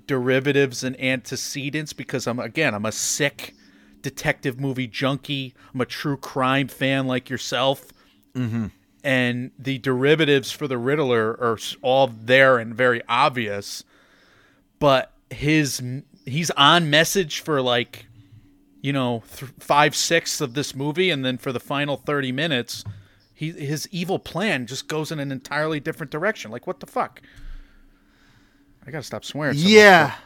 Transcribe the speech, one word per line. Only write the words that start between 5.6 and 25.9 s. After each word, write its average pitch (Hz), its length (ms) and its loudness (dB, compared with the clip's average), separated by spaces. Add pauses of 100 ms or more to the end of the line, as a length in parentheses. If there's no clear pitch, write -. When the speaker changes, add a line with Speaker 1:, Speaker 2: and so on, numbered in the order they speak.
Speaker 1:
I'm 131 80 -2
a 117 40 -2
true 139 320 -6
crime 135 500 0
fan 135 400 -2
like 127 220 -4
yourself. 135 600 -2 (420)
Speaker 2:
Mm-hmm. 117 340 -4 (340)
Speaker 1:
And 127 560 -2
the 135 200 -6
derivatives 139 760 2
for 151 160 -8
the 127 100 -4
Riddler 120 600 0
are 117 180 2
s-, - 240 -10
all 135 260 4
there 123 500 6
and 113 180 -4
very 120 320 2
obvious, 120 760 -2 (920)
but 135 360 2 (160)
his, 143 520 0 (440)
he's 151 260 -4
on 156 380 6
message 160 500 2
for, 147 220 -2
like, 120 460 -2 (720)
you 135 100 -2
know, 123 320 -2 (140)
th-, 127 200 -16
five-sixths - 840 2
of 123 120 -4
this 139 220 -6
movie, 151 360 -2
and 139 120 -4
then 127 140 -2
for 135 160 -6
the 120 80 -6
final 143 340 -4
thirty 135 380 -4
minutes, 139 500 -4 (500)
he, 156 180 -8
his 151 380 -8
evil 180 300 -4
plan 160 480 -4
just 127 220 -12
goes 156 240 -4
in 151 80 -8
an 139 100 -6
entirely 147 480 -4
different 156 320 -10